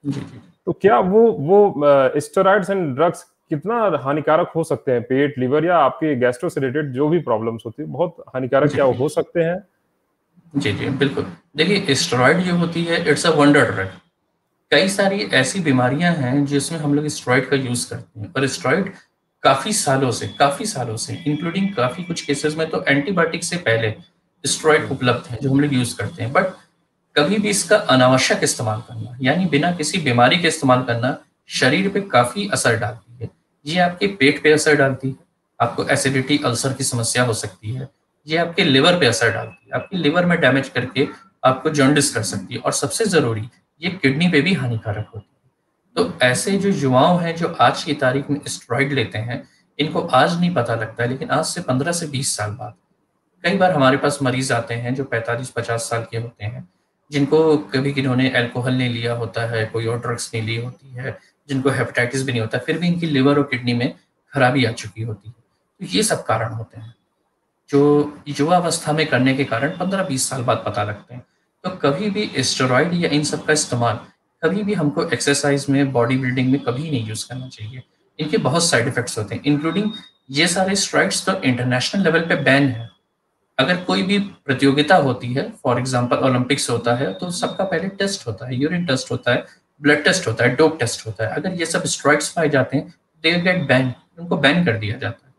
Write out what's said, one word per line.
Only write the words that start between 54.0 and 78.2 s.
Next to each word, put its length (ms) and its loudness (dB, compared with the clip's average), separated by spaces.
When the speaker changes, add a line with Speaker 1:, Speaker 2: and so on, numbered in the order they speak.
Speaker 1:
मरीज 280 -2
आते 220 -2
हैं 220 -4
जो 80 -4
पैंतालीस 460 -4
पचास 320 -6
साल 300 -4
के 60 -6
होते 280 -10
हैं, 240 -10
जिनको 460 4
कभी 360 -2
किन्होंने 360 0
alcohol 440 -2
नहीं 160 0
लिया 240 -4
होता 280 -6
है, 240 -2
कोई 200 -6
और 140 -2
drugs 340 -8
नहीं 120 -4
ली 120 -4
होती 320 -12
है, 420 -14
जिनको 220 0
hepatitis 560 -2
भी 60 -4
नहीं 100 -2
होता, 160 -4
फिर 200 -4
भी 100 0
इनकी 180 0
liver 320 4
और 60 2
kidney 300 -2
में 220 -2
खराबी 320 4
आ 60 0
चुकी 300 -12
होती 280 -10
है। 60 -20
तो 60 -10
ये 180 0
सब 220 -2
कारण 280 -2
होते 260 -12
हैं, 160 -20
जो 440 4
युवावस्था 640 0
में 140 2
करने 260 2
के 100 0
कारण 260 -2
पन्द्रह 340 -4
बीस 260 -4
साल 140 -6
बाद 220 0
पता 180 -4
लगते 320 -10
हैं। 100 -18
तो 60 -6
कभी 400 -2
भी 300 -4
steroid 540 2
या 160 0
इन 140 2
सब 220 -4
का 80 2
इस्तेमाल 460 0
कभी 200 0
भी 100 0
हमको 300 0
exercise 640 0
में, 220 2
body 260 2
building 340 0
में 120 0
कभी 280 -4
नहीं 160 -4
यूज़ 220 -10
करना 180 -12
चाहिए। 360 -16
इनके 180 -2